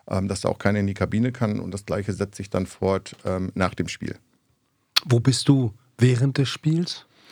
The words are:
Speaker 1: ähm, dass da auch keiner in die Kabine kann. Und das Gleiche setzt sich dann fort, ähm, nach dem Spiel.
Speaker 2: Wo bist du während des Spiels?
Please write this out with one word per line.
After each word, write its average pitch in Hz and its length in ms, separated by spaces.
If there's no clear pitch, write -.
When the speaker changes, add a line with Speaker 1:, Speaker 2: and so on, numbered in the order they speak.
Speaker 1:
ähm, 95 180
dass 98 140
da 104 80
auch 85 100
keiner 104 220
in 101 60
die 98 80
Kabine 107 360
kann. 107 300
Und 90 120
das 98 120
Gleiche 98 300
setzt 98 220
sich 98 140
dann 95 160
fort, - 580
ähm, 92 300
nach 90 200
dem - 120
Spiel. - 300
Speaker 2:
Wo 120 160
bist - 280
du 135 260
während 127 400
des 131 100
Spiels? - 560